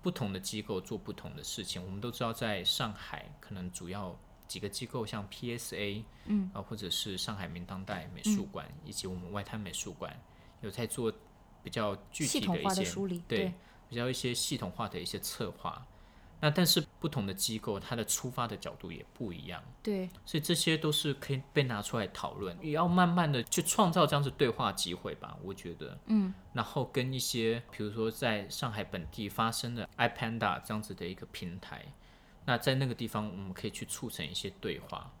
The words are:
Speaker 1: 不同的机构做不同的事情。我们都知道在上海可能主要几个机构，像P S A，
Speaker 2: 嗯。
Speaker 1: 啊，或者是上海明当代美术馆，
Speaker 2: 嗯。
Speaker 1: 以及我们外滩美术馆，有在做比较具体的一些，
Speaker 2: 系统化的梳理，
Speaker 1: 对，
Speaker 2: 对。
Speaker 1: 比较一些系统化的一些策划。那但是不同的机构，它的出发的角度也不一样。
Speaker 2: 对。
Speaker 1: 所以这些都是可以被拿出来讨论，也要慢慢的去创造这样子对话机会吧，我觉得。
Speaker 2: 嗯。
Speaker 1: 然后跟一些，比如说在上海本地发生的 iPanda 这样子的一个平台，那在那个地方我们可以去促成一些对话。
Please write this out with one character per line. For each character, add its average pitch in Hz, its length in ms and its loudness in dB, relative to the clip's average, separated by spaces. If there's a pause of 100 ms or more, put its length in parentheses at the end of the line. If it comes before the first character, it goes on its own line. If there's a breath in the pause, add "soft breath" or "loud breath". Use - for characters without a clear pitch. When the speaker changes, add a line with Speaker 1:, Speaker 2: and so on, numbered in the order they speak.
Speaker 1:
不 180 80 2
同 110 200 -2
的 95 80 -2
机 107 220 -4
构 101 180 0
做 107 160 -4
不 104 160 -6
同 - 240 -8
的 76 80 -10
事 - 220 -6
情。 90 180 -4
我 92 60 -8
们 98 100 -4
都 120 120 -2
知 - 120 -2
道 113 80 2
在 104 320 0
上 113 300 2
海 - 360 -10 (120)
可 - 140 -10
能 90 160 -4
主 87 180 -8
要 92 280 -6 (300)
几 - 120 -8
个 101 100 -2
机 - 160 -4
构， 120 180 -2
像 104 240 -4
P 120 300 -4
S - 180 -6
A， 104 300 -2 (220 loud breath)
Speaker 2:
嗯。 202 260 2
Speaker 1:
啊， 101 80 -6
或 110 140 -6
者 104 120 -6
是 95 300 -2
上 104 180 -4
海 95 120 -4
明 87 180 -6
当 95 180 -6
代 95 300 -6
美 - 100 -12
术 208 220 4
馆， - 240 -6
Speaker 2:
嗯。 - 200 -14
Speaker 1:
以 101 40 -10
及 - 140 -4
我 92 80 -2
们 90 160 -8
外 101 120 -2
滩 110 160 -6
美 95 140 -6
术 - 180 -4
馆， 78 240 -8 (460 loud breath)
有 107 80 -6
在 117 160 -2
做 113 260 2 (520)
比 - 80 -8
较 104 240 4 (160)
具 147 160 0
体 277 120 4
的 - 0 -
一 - 0 -
些， - 0 -
Speaker 2:
系 - 60 0
统 170 180 2
化 190 120 4
的 190 100 2
梳 185 220 0
理， 175 200 -2
Speaker 1:
对， - 120 2
Speaker 2:
对。 185 140 2 (360 loud breath)
Speaker 1:
比 120 60 -8
较 120 140 2
一 131 40 0
些 123 200 0
系 - 240 0
统 101 120 -2
化 101 200 -2
的 90 100 -4
一 87 60 -4
些 101 120 -4
策 - 320 -4
划。 - 380 -6 (540 loud breath)
那 151 100 6
但 170 160 6
是 147 180 6 (140)
不 170 80 -2
同 120 180 0
的 98 80 0
机 110 240 0
构， 101 220 -2
它 - 160 -4
的 113 80 0
出 - 260 0
发 123 160 0
的 107 120 -4
角 - 180 -6
度 90 160 -8
也 - 220 -10
不 107 180 -4
一 85 140 -8
样。 87 180 -8 (180)
Speaker 2:
对。 185 280 0 (160)
Speaker 1:
所 - 120 0
以 147 40 4
这 170 120 2
些 160 240 4
都 156 140 2
是 147 220 4
可 - 180 -4
以 135 100 0 (120)
被 147 100 6
拿 117 180 2
出 - 160 -2
来 104 100 2
讨 - 260 -6
论， 95 280 -4
也 156 100 -2
要 160 140 6
慢 175 220 8
慢 170 240 6
的 123 120 4
去 - 200 2
创 196 260 6
造 165 160 8
这 147 80 4
样 143 80 6
子 139 100 4
对 127 180 6
话 110 240 2
机 87 200 0
会 90 220 -4
吧， - 260 -12
我 95 120 -4
觉 87 220 -8
得。 - 220 -8 (100)
Speaker 2:
嗯。 196 260 6 (180)
Speaker 1:
然 113 140 0
后 139 180 0
跟 131 300 0
一 131 40 0
些， 117 540 2
比 - 100 -6
如 104 120 0
说 110 180 2
在 110 380 2
上 - 200 -2
海 104 140 -4
本 90 260 -4
地 104 200 -4
发 113 200 2
生 120 240 -2
的 110 240 -4
iPanda 113 680 2
这 110 80 -4
样 107 100 -2
子 98 100 -8
的 87 140 -4
一 92 80 -4
个 - 120 -10
平 90 300 -8
台， - 280 -10 (580 loud breath)
那 120 140 4
在 131 180 4
那 135 100 4
个 120 80 0
地 113 140 -2
方 107 180 0
我 92 120 -6
们 98 160 -6
可 - 140 -8
以 98 40 -2
去 - 140 -8
促 - 240 -6
成 78 200 -4
一 87 40 -8
些 95 160 -2 (100)
对 95 200 -2
话。 - 300 -8 (100)